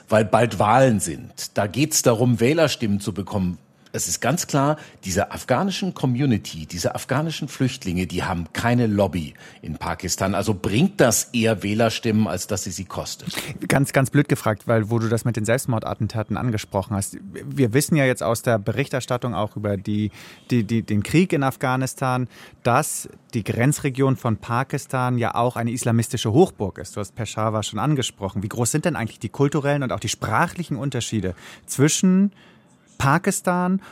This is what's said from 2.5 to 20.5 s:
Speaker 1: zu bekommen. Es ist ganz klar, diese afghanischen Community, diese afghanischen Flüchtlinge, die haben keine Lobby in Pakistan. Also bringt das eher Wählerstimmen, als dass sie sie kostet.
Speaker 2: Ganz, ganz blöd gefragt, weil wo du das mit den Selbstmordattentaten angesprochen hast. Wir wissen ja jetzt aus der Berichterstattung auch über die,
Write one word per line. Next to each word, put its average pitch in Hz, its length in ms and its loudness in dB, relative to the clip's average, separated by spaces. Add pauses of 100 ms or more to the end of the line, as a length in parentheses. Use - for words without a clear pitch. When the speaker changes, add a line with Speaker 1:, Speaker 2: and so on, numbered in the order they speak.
Speaker 1:
zu 101 140 -6
bekommen. 92 420 -2 (340)
Es - 160 -6
ist 85 140 -6
ganz 131 260 -2
klar, 147 300 2 (280)
diese 92 280 0
afghanischen 185 600 -2
Community, 120 720 0
diese - 280 -4
afghanischen 151 540 -4
Flüchtlinge, 92 580 -2
die 87 160 -4
haben 87 300 -4
keine 120 340 2
Lobby 95 460 0 (300)
in 78 160 -8
Pakistan. 92 560 -2
Also 101 180 0
bringt 107 480 2
das 120 320 4
eher 110 300 2
Wählerstimmen, 110 680 2
als 85 180 -4
dass 98 180 -4
sie 98 60 -8
sie 92 140 -8
kostet. - 500 -10 (320)
Speaker 2:
Ganz, 135 280 0
ganz 135 160 2
blöd 143 180 4
gefragt, - 400 0
weil 113 220 2
wo 117 80 2
du 113 100 0
das 113 160 0
mit 117 120 0
den 107 100 -2
Selbstmordattentaten 110 880 -2
angesprochen 107 580 -2
hast. 98 220 -4 (160)
Wir 135 400 -2
wissen 147 240 2
ja 143 80 4
jetzt 127 180 0
aus 113 200 0
der 117 160 2
Berichterstattung 120 760 -4
auch 104 220 -4
über 101 220 -2
die, 104 320 -2 (400)